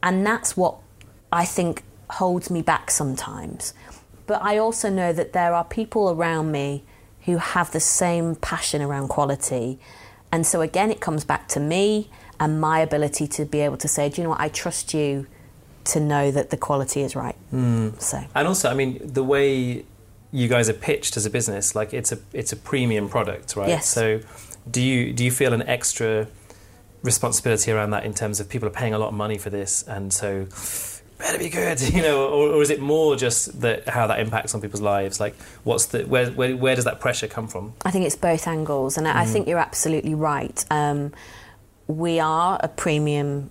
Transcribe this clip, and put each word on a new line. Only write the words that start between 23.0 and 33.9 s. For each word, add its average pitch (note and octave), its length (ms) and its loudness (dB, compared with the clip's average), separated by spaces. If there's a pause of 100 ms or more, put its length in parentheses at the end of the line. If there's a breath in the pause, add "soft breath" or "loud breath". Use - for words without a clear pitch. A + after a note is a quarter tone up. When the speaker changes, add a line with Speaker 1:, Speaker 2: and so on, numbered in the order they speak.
Speaker 2:
product, G2 480 -2
right? G2 100 0
Speaker 1:
Yes. E3 220 0
Speaker 2:
So A2 320 2 (480 loud breath)
do B2 120 0
you, B2 300 2
do A#2+ 140 -2
you B2 60 2
feel B2 220 2
an A2+ 100 2
extra A2 640 0 (760 loud breath)
responsibility A#2 680 0
around G#2+ 200 2
that G#2 140 -2
in G#2+ 80 -6
terms G#2+ 260 -4
of G2 100 -8
people A2 180 -4
are G2+ 40 -2
paying A2+ 220 -2
a G#2+ 60 0
lot G#2+ 100 0
of - 40 -6
money G#2 240 -2
for G2+ 120 -8
this, G2 340 -4
and G2 300 -6
so G2 340 -2 (680 loud breath)
better - 200 -4
be E3+ 120 -4
good, E3 320 -2
<laughs> C3 120 2
you F3 80 4
know, C#3 260 4
or, D3 260 4
or D3+ 100 6
is C#3+ 80 2
it C#3+ 80 0
more D3 360 4
just A#2+ 460 0
that A#2 280 0
how A#2 180 2